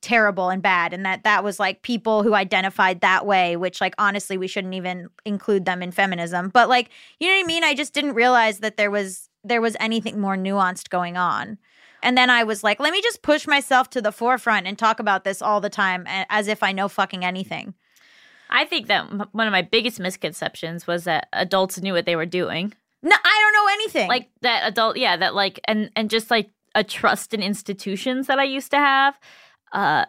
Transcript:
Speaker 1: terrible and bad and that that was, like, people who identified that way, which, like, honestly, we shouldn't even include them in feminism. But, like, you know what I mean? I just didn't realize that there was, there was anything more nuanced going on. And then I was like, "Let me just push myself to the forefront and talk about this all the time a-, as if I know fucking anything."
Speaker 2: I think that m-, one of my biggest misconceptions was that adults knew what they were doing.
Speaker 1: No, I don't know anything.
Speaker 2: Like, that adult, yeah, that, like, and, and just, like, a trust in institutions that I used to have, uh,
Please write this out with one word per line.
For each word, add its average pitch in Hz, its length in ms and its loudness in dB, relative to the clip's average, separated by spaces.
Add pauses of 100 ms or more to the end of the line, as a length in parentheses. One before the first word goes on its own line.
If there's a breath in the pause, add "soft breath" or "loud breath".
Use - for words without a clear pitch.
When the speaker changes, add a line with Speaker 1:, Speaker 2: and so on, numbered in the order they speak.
Speaker 1:
terrible 202 480 2
and 185 120 -2
bad 175 300 2
and 185 120 -6
that 190 200 -4
that 208 200 4
was, 202 140 -4
like, 196 240 -2
people 220 400 0
who 214 120 4
identified 190 680 0
that 185 260 2
way, 180 300 2
which, 180 240 -4
like, 185 180 -2
honestly, 202 400 -2
we 185 100 -4
shouldn't 185 260 -6
even 180 340 -8 (160)
include 202 400 0
them 180 180 -2
in 180 80 -8
feminism. 180 580 -2
But, 226 200 6
like, 247 220 2 (280 loud breath)
you 339 100 -2
know 381 60 4
what 381 100 2
I - 20 -4
mean? 330 180 0
I 302 100 2
just 277 200 -4
didn't 285 200 -2
realize 226 460 4
that 214 160 -6
there 208 140 0
was, 196 380 -4 (160)
there 233 160 0
was 226 200 0
anything 220 400 -2
more 196 160 -2
nuanced 190 540 -2
going 175 260 -4
on. 180 420 -2 (420 soft breath)
And 247 160 0
then 247 140 2
I 233 140 4
was 214 180 -4
like, 208 160 2
"Let 294 140 0
me 381 100 -2
just 453 200 -4
push 302 260 0
myself 269 420 2
to 247 100 -4
the 214 120 -2
forefront 226 560 0
and 202 100 -8
talk 226 220 2
about 202 240 0
this 196 180 -4
all 208 180 2
the 202 80 -2
time 185 380 -2
a-, 190 240 -4
as 214 160 0
if 214 160 -4
I 196 80 2
know 190 180 -2
fucking 190 360 -4
anything." 185 500 -6 (760 soft breath)
Speaker 2:
I 277 160 2
think 311 200 -6
that 185 240 0
m-, 202 220 -8
one 220 160 0
of - 40 0
my 185 100 2
biggest 226 360 0
misconceptions 170 880 -8
was 175 180 -2
that 165 280 -2
adults 190 480 -2
knew 196 120 -4
what 170 140 0
they 170 80 2
were 165 100 -2
doing. 175 480 -4 (300)
Speaker 1:
No, 359 220 4
I 415 180 4
don't 427 100 4
know 415 200 4
anything. 403 360 -2
Speaker 2:
Like, 247 220 -2 (120)
that 240 260 0
adult, 220 280 0
yeah, 214 200 2
that, 165 180 0
like, 196 300 -2
and, 214 320 -2
and 220 120 -2
just, 220 220 -2
like, 214 200 0 (260)
a 214 80 4
trust - 500 -2
in 214 80 -4
institutions 208 840 -4
that 269 100 2
I 277 60 2
used 269 260 -4
to 277 80 2
have, 277 400 4 (540 soft breath)
uh, 151 360 2